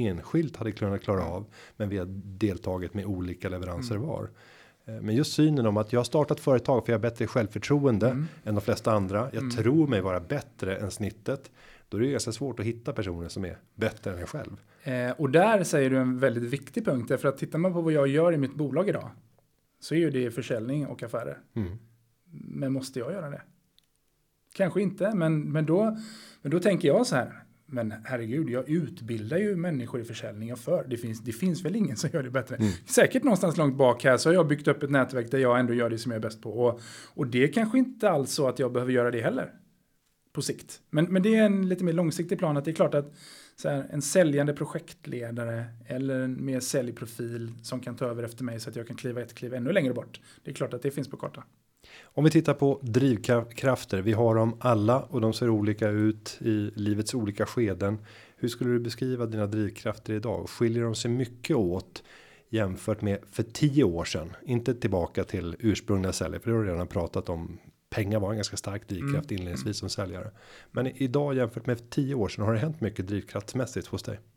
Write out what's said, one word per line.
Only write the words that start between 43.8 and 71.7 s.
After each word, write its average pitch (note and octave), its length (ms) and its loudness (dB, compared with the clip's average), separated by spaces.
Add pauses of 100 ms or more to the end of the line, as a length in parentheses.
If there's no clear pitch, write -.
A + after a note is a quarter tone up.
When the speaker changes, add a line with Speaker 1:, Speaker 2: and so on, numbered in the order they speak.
Speaker 2:
en D3 100 -4
säljande D3 520 4
projektledare A#2 1120 -6 (220)
eller C3 320 -2
en C3 260 -4
mer C3 140 -2
säljprofil A#2 920 -4 (120)
som B2+ 160 -8
kan A#2+ 160 -10
ta C3 100 -4
över A#2 180 -4
efter A#2 200 -10
mig A#2 160 -6
så A#2 100 -12
att A#2 60 -10
jag A#2 120 -8
kan A#2+ 80 -10
kliva A#2+ 260 -6
ett A2 140 -12
kliv B2 180 -10
ännu B2+ 180 -2
längre C#3+ 220 2
bort. - 260 -10 (240)
Det D3+ 80 -10
är C#3 40 -10
klart B2+ 180 -4
att B2 80 -8
det C#3 100 0
finns C#3+ 180 -4
på - 80 -14
kartan. - 260 -12 (600)
Speaker 1:
Om - 200 0
vi D#3 60 8
tittar D#3 240 6
på C#3 300 2
drivkrafter, A#2+ 1200 2
vi G#2+ 120 4
har A2+ 220 6
dem A2+ 240 4
alla A#2+ 420 4
och B2+ 200 -4
de A2 120 4
ser A#2+ 160 0
olika G#2+ 400 2
ut G#2+ 520 0
i G#2+ 340 0
livets G#2 380 0
olika G#2+ 320 -2
skeden. G2+ 520 0 (400)
Hur B2 100 -2
skulle B2 240 -2
du A#2+ 80 4
beskriva A#2+ 460 -4
dina A2 220 -2
drivkrafter G#2+ 640 -4
idag? G#2+ 360 -4
Skiljer A#2 340 2
de A2 120 -2
sig A#2+ 160 -2
mycket B2+ 440 -2
åt F#2+ 480 -2 (460)
jämfört G#2 520 -2
med G2 180 0 (120)
för - 120 -2
tio C#3+ 400 2
år E2+ 220 2
sedan? E2 280 -6 (100)
Inte A#2+ 300 0
tillbaka G2 500 0
till F2 360 -6
ursprungliga F#2+ 540 2
säljare, E2 280 -4
för A2+ 100 -2
det A2+ 60 2
har A2 60 2
du F#2+ 80 -2
redan F2 160 -2
pratat F2+ 420 -4
om. E2+ 280 -8 (320)
Pengar G#2 300 -2
var G2 100 -2
en A2 60 -2
ganska G#2+ 220 -6
stark G2+ 300 -8
drivkraft C#3 440 -4
Speaker 2:
Mm. F#2+ 100 -4
Speaker 1:
inledningsvis F#2+ 360 -6
som F#2+ 120 -6
säljare. F#2 420 -8 (400)
Men B2 160 -2
idag C3+ 480 0
jämfört A#2 300 -2
med B2 120 0